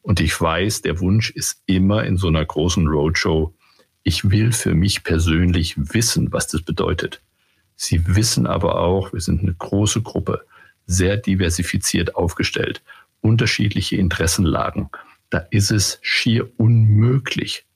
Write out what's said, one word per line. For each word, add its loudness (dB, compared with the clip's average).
Und 0
ich 0
weiß, 0
der -2
Wunsch 2
ist -8
immer 2
in 0
so 0
einer 2
großen 0
Roadshow, 0
ich 0
will 4
für 0
mich 0
persönlich 2
wissen, -2
was -4
das -4
bedeutet. -4
Sie 0
wissen 2
aber 0
auch, 0
wir -6
sind -2
eine -2
große 0
Gruppe, -6
sehr 2
diversifiziert -2
aufgestellt, -4
unterschiedliche 0
Interessenlagen. 0
Da -4
ist 2
es -2
schier 0
unmöglich 2